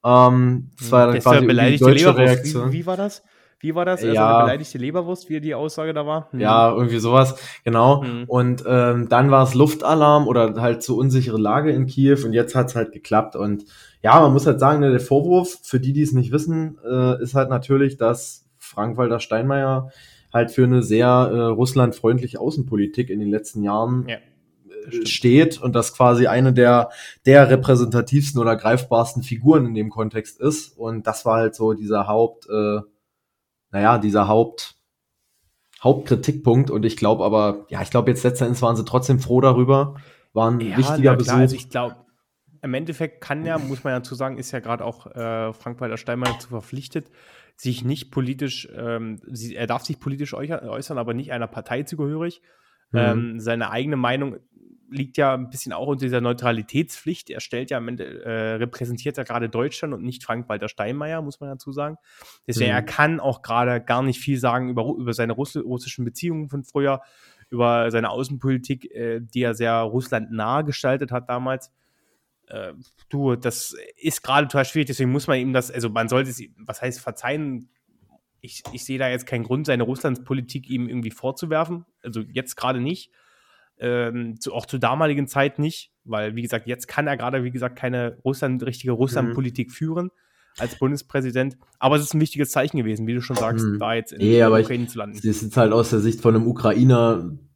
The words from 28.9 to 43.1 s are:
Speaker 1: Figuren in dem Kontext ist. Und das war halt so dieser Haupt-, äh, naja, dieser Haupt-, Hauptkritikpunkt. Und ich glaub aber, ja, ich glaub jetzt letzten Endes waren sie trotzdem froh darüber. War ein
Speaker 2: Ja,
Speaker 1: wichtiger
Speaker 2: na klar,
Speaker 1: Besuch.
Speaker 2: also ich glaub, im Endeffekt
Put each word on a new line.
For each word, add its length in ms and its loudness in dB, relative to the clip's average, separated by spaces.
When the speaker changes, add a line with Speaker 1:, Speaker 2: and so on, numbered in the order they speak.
Speaker 1:
Figuren 420 4
in 100 -4
dem 160 -4
Kontext 500 -8
ist. 360 -4
Und 300 -8
das 180 -6
war 120 2
halt 180 0
so 180 0
dieser 360 -2
Haupt-, 420 0
äh, 300 -2
naja, 280 4
dieser 280 2
Haupt-, 480 0
Hauptkritikpunkt. 880 2
Und 140 -2
ich 120 -2
glaub 240 2
aber, 480 0
ja, 140 -6
ich 80 -8
glaub 180 2
jetzt 140 0
letzten 220 0
Endes 180 -2
waren 140 2
sie 80 -4
trotzdem 360 0
froh 200 2
darüber. 560 4
War 180 2
ein 100 0
Speaker 2:
Ja, 160 -4
Speaker 1:
wichtiger 360 4
Speaker 2:
na 40 4
klar, 0 -
Speaker 1:
Besuch. 180 0
Speaker 2:
also 220 4
ich 140 -14
glaub, 240 -6
im 120 -6
Endeffekt 460 -8